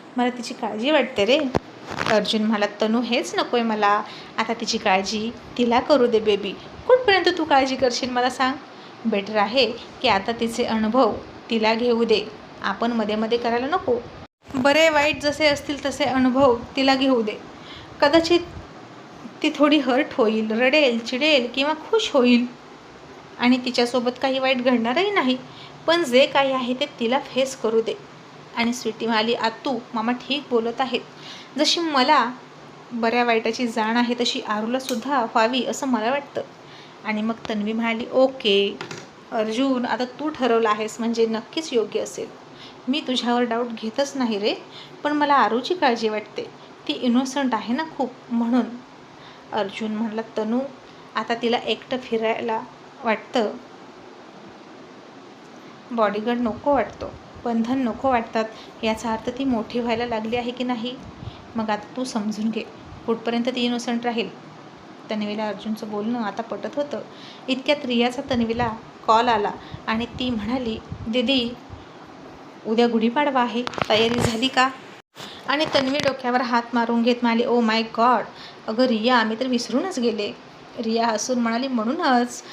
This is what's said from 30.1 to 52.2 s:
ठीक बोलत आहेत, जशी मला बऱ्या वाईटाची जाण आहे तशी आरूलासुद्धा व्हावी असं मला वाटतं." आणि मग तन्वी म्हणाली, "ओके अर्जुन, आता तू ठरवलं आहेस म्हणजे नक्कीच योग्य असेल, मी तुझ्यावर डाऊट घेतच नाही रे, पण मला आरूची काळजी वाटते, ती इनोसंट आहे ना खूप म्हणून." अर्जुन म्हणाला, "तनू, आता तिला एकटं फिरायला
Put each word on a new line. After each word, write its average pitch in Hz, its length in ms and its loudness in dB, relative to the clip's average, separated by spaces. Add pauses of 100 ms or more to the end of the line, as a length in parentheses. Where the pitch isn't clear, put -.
ठीक 269 380 -4
बोलत 226 320 0
आहेत, 240 200 -2 (560)
जशी 302 240 2
मला 277 500 4 (600)
बऱ्या 233 320 2
वाईटाची 226 440 2
जाण 226 300 0
आहे 240 220 2
तशी - 280 -2
आरूलासुद्धा 240 760 -2
व्हावी 233 420 2
असं 247 220 -4
मला 233 240 2
वाटतं." 277 300 -4 (640)
आणि 214 180 -2
मग 220 140 -2 (140)
तन्वी 214 240 -2
म्हणाली, 226 380 -2
"ओके 214 640 2 (540)
अर्जुन, 240 540 0
आता 233 200 -2 (140)
तू 294 100 -4
ठरवलं 233 400 2
आहेस 214 300 -2
म्हणजे 226 260 2
नक्कीच 226 480 -4
योग्य 214 260 0
असेल, - 280 -6 (600)
मी 294 200 0
तुझ्यावर 240 360 0
डाऊट 233 240 -2 (140)
घेतच 277 340 -2
नाही 226 240 0
रे, 226 140 0 (500)
पण 294 80 0
मला 294 220 2
आरूची 247 400 2
काळजी 233 360 2
वाटते, - 340 -6 (440)
ती 302 60 -2
इनोसंट 262 600 2
आहे 208 200 -2
ना 311 100 0 (140)
खूप 247 140 -2 (180)
म्हणून." 233 360 2 (880)
अर्जुन 214 380 -4
म्हणाला, 214 300 -4 (160)
"तनू, 226 220 0 (560)
आता 226 260 -2
तिला 233 160 2
एकटं 226 400 -4
फिरायला 226 640 -2 (420)